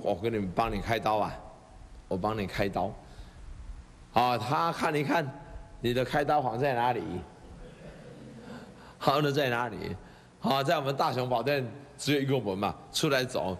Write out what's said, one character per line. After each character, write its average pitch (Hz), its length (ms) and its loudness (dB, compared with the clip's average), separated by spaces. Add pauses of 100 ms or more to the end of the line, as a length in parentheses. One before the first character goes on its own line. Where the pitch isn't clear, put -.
，“我 101 140 2
给 98 140 -2
你， 113 100 0 (160)
帮 113 180 2
你 101 60 -2
开 101 180 0
刀 107 200 2
啊， 92 200 0 (680)
我 95 80 -2
帮 107 240 0
你 95 80 -2
开 101 220 0
刀。” 92 200 0 (1200)
啊， 123 240 4
他 156 340 0
看 160 240 0
一 147 80 2
看 147 260 2 (520)
，“你 120 120 2
的 123 120 2
开 147 180 2
刀 147 180 4
房 117 160 0
在 135 160 2
哪 120 200 4
里 113 100 -2 (1900)
？”“好， 139 220 4
那 147 100 4
在 139 200 4
哪 120 180 2
里 95 260 -6 (460)
？”“啊， 139 240 2
在 160 160 4
我 - 20 0
们 135 140 0
大 156 160 2
雄 123 160 0
宝 120 160 2
殿 135 260 2 (280)
只 139 180 2
有 139 60 4
一 139 40 0
个 131 140 4
门 101 180 0
嘛， 98 160 2 (180)
出 - 180 2
来 135 140 4
走。 92 360 0